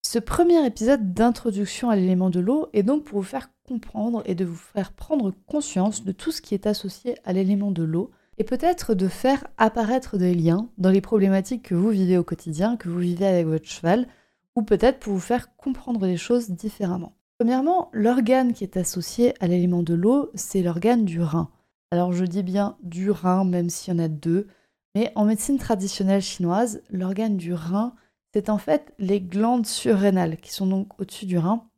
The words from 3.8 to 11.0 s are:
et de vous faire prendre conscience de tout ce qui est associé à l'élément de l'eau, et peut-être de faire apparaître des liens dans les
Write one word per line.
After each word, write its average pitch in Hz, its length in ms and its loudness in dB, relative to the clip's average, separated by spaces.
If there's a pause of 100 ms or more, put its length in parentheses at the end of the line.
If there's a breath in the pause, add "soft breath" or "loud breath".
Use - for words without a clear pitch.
et 190 100 -2
de 185 100 -2
vous 170 80 -8
faire - 380 -8
prendre 233 420 -2 (140)
conscience - 560 -2
de 196 80 -4
tout 320 200 -6
ce - 100 -6
qui - 120 -6
est 196 140 -2
associé 214 560 -4
à 185 100 -4
l'élément 196 380 0
de 165 120 -2
l'eau, 165 280 -2 (260 soft breath)
et 220 60 -2
peut-être 311 520 0
de 190 120 2
faire 269 380 0 (120)
apparaître 226 600 0
des 180 160 2
liens 175 440 2
dans 185 120 4
les 190 120 6